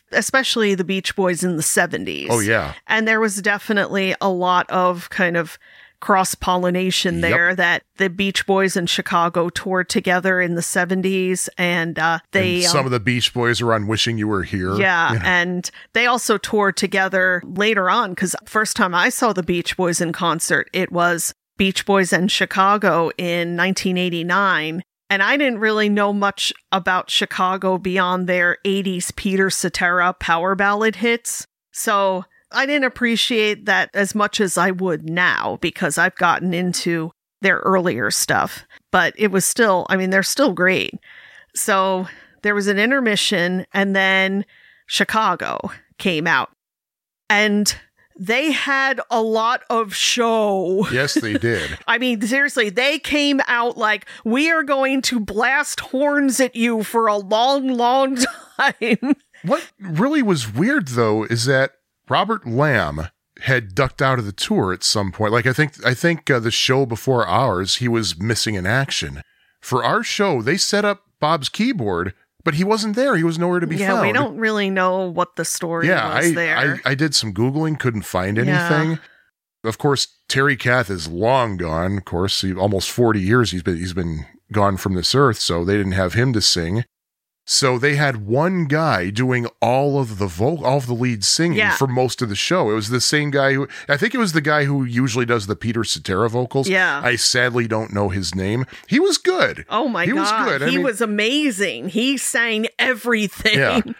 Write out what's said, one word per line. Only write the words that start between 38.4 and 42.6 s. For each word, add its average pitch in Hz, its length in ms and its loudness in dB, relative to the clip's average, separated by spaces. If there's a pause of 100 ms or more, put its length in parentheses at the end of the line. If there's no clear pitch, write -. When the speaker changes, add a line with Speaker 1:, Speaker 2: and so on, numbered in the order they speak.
Speaker 1:
But 175 240 2
it 208 140 0
was 185 160 0
still, 214 420 2
I 190 80 2
mean, 185 140 0
they're 190 120 2
still 269 300 2
great. 175 420 0 (600)
So 190 520 0 (360)
there 208 120 0
was 202 120 0